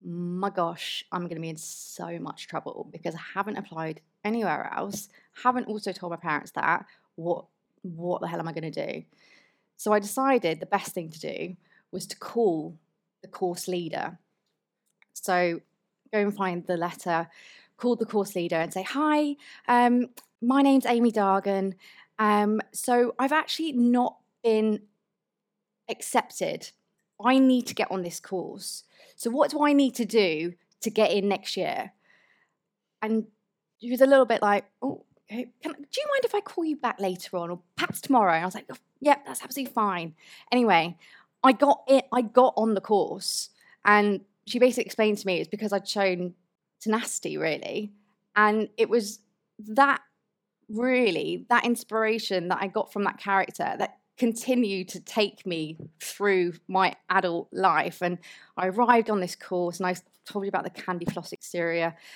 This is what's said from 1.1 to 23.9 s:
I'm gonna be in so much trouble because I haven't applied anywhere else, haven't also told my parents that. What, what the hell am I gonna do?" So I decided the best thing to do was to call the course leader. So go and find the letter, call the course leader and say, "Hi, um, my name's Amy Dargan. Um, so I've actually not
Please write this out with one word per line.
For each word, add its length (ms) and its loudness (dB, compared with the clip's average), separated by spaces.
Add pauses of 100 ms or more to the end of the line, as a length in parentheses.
I'm 160 -6
gonna 120 -10
be 100 -8
in 60 -12
so 640 -12
much 300 -12
trouble 420 -10
because 240 -10
I 60 -12 (140)
haven't 220 -6
applied 440 -10 (240)
anywhere 500 -2
else, 340 -8 (340)
haven't 260 0
also 240 -6
told 180 -10
my 60 -6
parents 360 -6
that. 340 2 (300)
What, 280 -2 (380)
what 380 -6
the 80 -6
hell 120 -6
am 80 -6
I 40 -8
gonna 180 -8
do?" 340 -8 (720)
So 160 0
I 60 6
decided 640 0
the 60 -10
best 260 -2
thing 180 -8
to 100 -18
do 360 -10 (360)
was 140 -10
to 100 -14
call 600 -2 (440)
the 60 -20
course 400 -6
leader. 500 -6 (920)
So 480 0 (520)
go 80 2
and 140 0
find 320 -4
the 100 -2
letter, 520 -2 (500)
call 180 0
the 100 -4
course 280 -2
leader 220 -2
and 160 0
say, 100 -4
"Hi, 540 0 (300)
um, 440 4 (320)
my 200 4
name's 240 6
Amy 240 4
Dargan. 640 2 (440)
Um, 420 4 (120)
so 460 2
I've 140 0
actually 400 -2
not 460 2 (240)